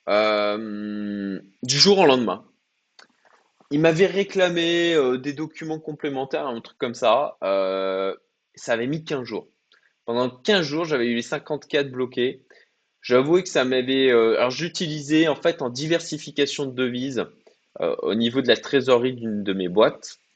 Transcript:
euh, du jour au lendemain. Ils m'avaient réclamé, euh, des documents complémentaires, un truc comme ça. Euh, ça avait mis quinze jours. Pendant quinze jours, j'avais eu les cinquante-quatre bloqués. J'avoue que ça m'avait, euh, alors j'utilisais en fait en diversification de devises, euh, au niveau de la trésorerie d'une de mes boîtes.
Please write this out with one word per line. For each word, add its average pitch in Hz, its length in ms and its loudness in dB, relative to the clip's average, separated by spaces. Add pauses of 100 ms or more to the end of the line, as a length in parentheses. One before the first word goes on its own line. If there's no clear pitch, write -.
euh, 104 1300 -2 (220)
du 127 160 -2
jour 190 200 6
au 190 60 4
lendemain. 123 400 2 (1300)
Ils 143 100 0
m'avaient 165 240 4
réclamé, 170 880 0
euh, 131 220 2
des 135 160 -6
documents 156 480 -8
complémentaires, 147 680 -6
un 117 140 -6
truc - 160 -20
comme 120 180 -4
ça. 123 480 2
Euh, 95 720 0 (400)
ça - 200 -4
avait 117 120 -2
mis 156 160 -4
quinze 143 220 -6
jours. 110 240 -10 (560)
Pendant 120 240 -2
quinze 180 380 0
jours, 151 180 -4
j'avais 139 220 0
eu 120 80 0
les 120 80 -2
cinquante-quatre 143 680 -4
bloqués. 127 520 -4 (580)
J'avoue 143 400 4
que 185 80 -6
ça 139 160 2
m'avait, 127 460 2
euh, 113 260 6
alors 123 140 2
j'utilisais 156 800 0
en 143 60 2
fait 165 280 -2
en 123 80 -4
diversification 147 960 -4
de 131 60 -8
devises, 123 520 -4 (560)
euh, 82 220 -2
au 95 120 0
niveau 117 280 0
de 117 60 -2
la 110 100 6
trésorerie 127 560 2
d'une 113 280 -6
de 98 120 -2
mes 92 140 -2
boîtes. 110 500 0 (180)